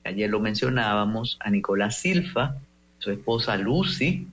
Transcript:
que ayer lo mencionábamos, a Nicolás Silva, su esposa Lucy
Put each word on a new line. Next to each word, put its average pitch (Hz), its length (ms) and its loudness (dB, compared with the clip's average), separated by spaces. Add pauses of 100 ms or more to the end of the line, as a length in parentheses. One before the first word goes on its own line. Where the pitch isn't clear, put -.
que - 80 -10
ayer 104 220 -2
lo 107 80 0
mencionábamos, 107 1000 0
a 104 120 -2
Nicolás 101 460 2
Silva, 175 600 0 (400)
su - 140 -6
esposa 117 440 0
Lucy 139 760 0